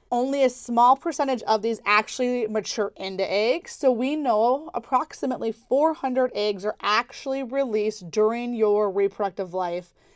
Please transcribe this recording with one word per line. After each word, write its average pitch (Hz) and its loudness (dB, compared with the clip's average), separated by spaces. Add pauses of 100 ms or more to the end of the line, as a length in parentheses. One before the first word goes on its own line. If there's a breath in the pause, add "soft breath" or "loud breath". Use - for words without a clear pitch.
(120)
Only 269 0
a 254 6
small 240 4
percentage 269 -2
of 214 0
these 226 -2
actually 226 0
mature 214 -4
into 190 -4
eggs, 226 0
so 269 2
we 254 0
know 262 2
approximately 254 -2
four 302 0
hundred 254 0
eggs 208 -2
are 208 -4
actually 247 -2
released 220 -2
during 233 0
your 208 2
reproductive 196 -2
life, 180 -4 (220 soft breath)